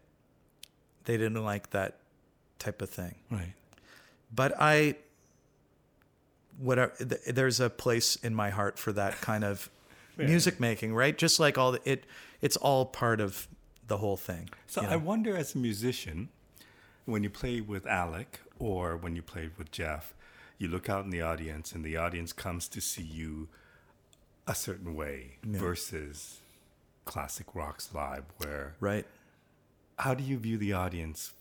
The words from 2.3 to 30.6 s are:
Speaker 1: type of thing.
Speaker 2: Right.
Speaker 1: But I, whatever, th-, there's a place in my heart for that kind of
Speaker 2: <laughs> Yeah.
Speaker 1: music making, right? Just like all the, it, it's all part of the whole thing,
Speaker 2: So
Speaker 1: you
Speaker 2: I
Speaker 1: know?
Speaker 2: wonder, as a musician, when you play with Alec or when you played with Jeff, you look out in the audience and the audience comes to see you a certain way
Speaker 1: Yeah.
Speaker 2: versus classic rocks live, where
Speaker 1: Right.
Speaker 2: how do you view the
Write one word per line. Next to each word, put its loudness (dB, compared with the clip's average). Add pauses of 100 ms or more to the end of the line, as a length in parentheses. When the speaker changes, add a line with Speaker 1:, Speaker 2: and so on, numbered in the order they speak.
Speaker 1:
type -6
of -4
thing. -8 (140)
Speaker 2:
Right. -4 (800)
Speaker 1:
But 2
I, 6 (1600)
whatever, 4
th-, -2
there's 4
a 4
place 2
in -2
my 2
heart 0
for -2
that 0
kind 2
of -2
Speaker 2:
<laughs> -20 (380)
Yeah. 2
Speaker 1:
music 6
making, 2
right? 4
Just 6
like 6
all 6
the, -2
it, 0 (340)
it's 2
all 6
part 2
of -2 (380)
the 0
whole 0
thing, -8 (160)
Speaker 2:
So -2
Speaker 1:
you 2
Speaker 2:
I -2
Speaker 1:
know? 4
Speaker 2:
wonder, 2
as -2
a -2
musician, -2 (720)
when 0
you 0
play -4
with -6
Alec -2 (180)
or -2
when -4
you -6
played -10
with -12
Jeff, -6 (420)
you -2
look -2
out 0
in -6
the -2
audience -4
and -8
the -4
audience -2
comes -6
to -10
see -6
you -8 (960)
a -2
certain -6
way -8
Speaker 1:
Yeah. -2
Speaker 2:
versus -6 (640)
classic -8
rocks -8
live, -6 (140)
where -8
Speaker 1:
Right. 0 (920)
Speaker 2:
how 0
do -2
you 0
view 0
the 0